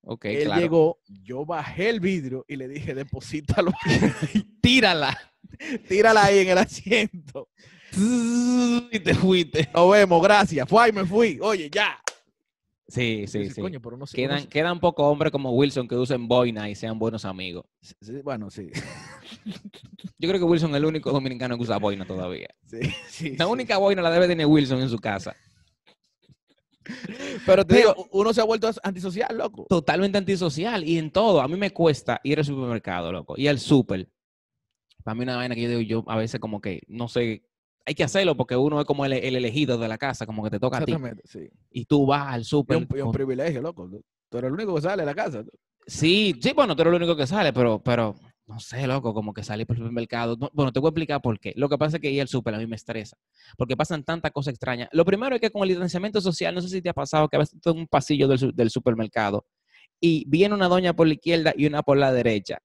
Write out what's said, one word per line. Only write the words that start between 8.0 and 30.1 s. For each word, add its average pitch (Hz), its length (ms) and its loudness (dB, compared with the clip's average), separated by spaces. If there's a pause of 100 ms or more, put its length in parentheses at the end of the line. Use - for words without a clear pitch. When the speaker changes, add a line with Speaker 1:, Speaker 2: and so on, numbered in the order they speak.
Speaker 1:
te 170 140 2
fuiste. 175 600 2
Speaker 2:
"Nos 175 180 8
vemos, 190 300 8
gracias". 196 460 4
Fue 226 220 6
y - 20 2
me 190 140 -2
fui. 190 360 2
Oye, 185 280 -2
ya. 185 300 -2 (840)
Speaker 1:
Sí, 113 420 -4
sí, 107 100 -8
Speaker 2:
Yo - 20 -2
decía, 98 160 -6
Speaker 1:
sí. - 60 -10
Speaker 2:
"Coño, 160 200 -10
pero 117 140 -16
no 135 100 -16
sé, - 120 -16
Speaker 1:
Quedan, 131 160 -2
Speaker 2:
uno 143 80 -4
se" 135 80 -16
Speaker 1:
quedan 170 320 -2
pocos 165 240 2
hombres 147 260 2
como 135 200 -4
Wilson 131 360 0
que 120 80 -6
usen 123 320 -2
boina 117 420 2
y 101 60 -10
sean 113 240 -8
buenos 110 240 -4
amigos. 92 420 -10 (160)
Speaker 2:
Sí, - 200 -20
sí, 120 200 -14
bueno, 117 280 -10
sí. 92 220 -16
<laughs> - 1500 -18
Speaker 1:
Yo 170 100 -4
creo 196 100 0
que 175 60 2
Wilson 165 260 2
es 143 60 0
el 147 80 2
único 156 260 -2
dominicano 127 440 -2
que 117 80 -4
usa 113 140 -2
boina 101 280 -2
todavía. 92 420 -8 (180)
Speaker 2:
Sí, 113 140 -14 (280)
sí, 143 300 -10
Speaker 1:
La 160 80 2
Speaker 2:
sí. 202 60 0
Speaker 1:
única 233 260 -2
boina 196 240 2
la 165 100 2
debe 175 160 6
tener 165 200 2
Wilson 135 340 4
en 131 80 -2
su 117 100 -4
casa. 98 340 -6 (2000)
Speaker 2:
Pero 190 200 8
te 196 100 6
Speaker 1:
Pero 233 180 8
Speaker 2:
digo, - 180 -6
uno 208 220 2
se 220 80 2
ha - 20 4
vuelto 220 260 2 (140)
antisocial, 196 540 -6
loco. - 320 -8
Speaker 1:
Totalmente 185 480 2